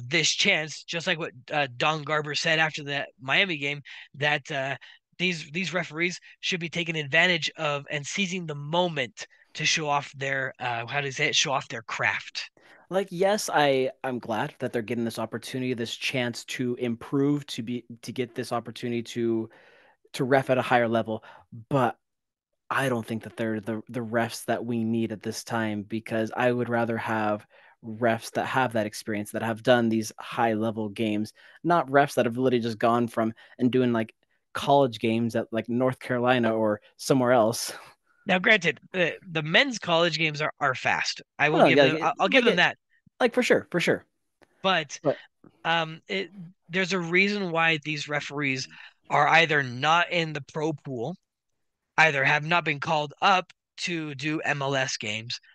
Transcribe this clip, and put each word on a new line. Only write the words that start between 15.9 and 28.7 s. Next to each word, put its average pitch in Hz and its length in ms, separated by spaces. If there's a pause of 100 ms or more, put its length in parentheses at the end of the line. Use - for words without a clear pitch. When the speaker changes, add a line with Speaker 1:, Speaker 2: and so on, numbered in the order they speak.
Speaker 2:
chance 120 520
to 123 300
improve, 139 720
to - 140
be, 120 220 (180)
to 120 100
get 123 220
this 120 180
opportunity 120 500
to, 113 480 (640)
to 147 100
ref 143 240
at 127 100
a 123 40
higher 120 260
level. 110 360 (440)
But 127 300 (720)
I 135 180
don't 117 180
think 113 180
that 104 120
they're 110 240
the, 110 280
the 117 120
refs 113 460
that 110 180
we 117 200
need 113 280
at 104 100
this - 220
time, 110 380
because 113 540
I 123 160
would 120 160
rather 117 280
have 107 500 (380)
refs 113 480
that 104 140
have 127 280